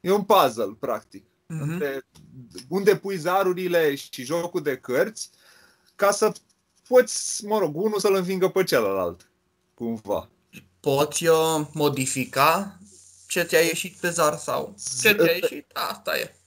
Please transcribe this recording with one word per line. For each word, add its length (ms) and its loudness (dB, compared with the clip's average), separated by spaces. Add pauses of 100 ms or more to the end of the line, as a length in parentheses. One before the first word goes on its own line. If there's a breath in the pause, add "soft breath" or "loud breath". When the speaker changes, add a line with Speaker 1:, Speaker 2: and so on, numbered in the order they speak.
Speaker 1:
E 120 0
un 120 2
puzzle, 560 2
practic. 440 -8 (220)
Speaker 2:
Mhm. 140 -10 (100)
Speaker 1:
Între 360 -6 (640)
unde 280 4
pui 200 -8
zarurile 760 0
și 300 -14
jocul 380 -4
de 140 -4
cărți, 540 -2 (640 soft breath)
ca 160 2
să 220 0 (560)
poți, 560 2
mă 140 -2
rog, 180 0
unul 240 -2
să-l 140 2
învingă 340 0
pe 160 0
celălalt, 680 -2 (440)
cumva. 540 -6 (520)
Speaker 2:
Poți, 460 0
uh, 460 2
modifica 1040 0 (500)
ce 140 -2
ți-a 180 2
ieșit 360 -2
pe 140 -4
zar 260 0
sau 400 -6
ce 340 0
Speaker 1:
Z-, 40 6
Speaker 2:
ți-a 80 2
Speaker 1:
uh, 180 4
Speaker 2:
ieșit? 320 -6
Asta 460 -6
e. 160 -8 (120)